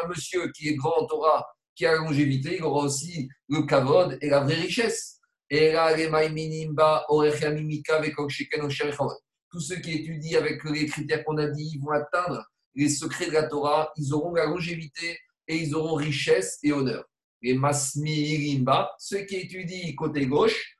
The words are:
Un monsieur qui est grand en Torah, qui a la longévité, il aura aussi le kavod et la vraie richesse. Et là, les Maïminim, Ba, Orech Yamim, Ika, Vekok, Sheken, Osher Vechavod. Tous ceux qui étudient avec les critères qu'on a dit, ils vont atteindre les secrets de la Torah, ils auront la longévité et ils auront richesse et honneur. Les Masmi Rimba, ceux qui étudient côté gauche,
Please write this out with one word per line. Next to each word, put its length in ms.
Un 60
monsieur 440
qui 180
est 40
grand 280
en 40
Torah, 400
qui 100
a 60
la 80
longévité, 580
il 60
aura 220
aussi 440
le 140
kavod 560
et 100
la 100
vraie 160
richesse. 640
Et 260
là, 220
les 140
Maïminim, 640
Ba, 360
Orech 320
Yamim, 280
Ika, 320
Vekok, 300
Sheken, 320
Osher 220
Vechavod. 300
Tous 80
ceux 160
qui 180
étudient 460
avec 240
les 240
critères 360
qu'on 140
a 80
dit, 300
ils 40
vont 120
atteindre 520
les 160
secrets 380
de 60
la 100
Torah, 520
ils 160
auront 220
la 140
longévité 720
et 100
ils 180
auront 180
richesse 720
et 80
honneur. 340
Les 100
Masmi 840
Rimba, 600
ceux 220
qui 160
étudient 600
côté 300
gauche, 540